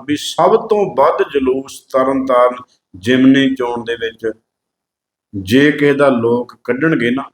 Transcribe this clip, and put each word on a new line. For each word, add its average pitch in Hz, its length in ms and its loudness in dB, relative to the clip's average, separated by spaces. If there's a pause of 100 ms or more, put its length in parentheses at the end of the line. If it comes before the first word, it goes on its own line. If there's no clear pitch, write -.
ਵੀ 147 120 -2
ਸਭ 180 400 0 (120)
ਤੋਂ 208 120 0 (160)
ਵੱਧ 151 260 2 (120)
ਜਲੂਸ 135 500 -2
ਤਰਨਤਾਰਨ 131 720 0 (380)
ਜ਼ਿਮਨੀ 131 640 4
ਚੋਣ 120 280 -6
ਦੇ 117 120 -6
ਵਿੱਚ 113 300 -10 (1080)
ਜੇ 117 380 2
ਕਿਸੇ 147 220 0
ਦਾ 139 160 2
ਲੋਕ 120 540 -2
ਕੱਢਣਗੇ 127 480 -2
ਨਾ 139 220 -6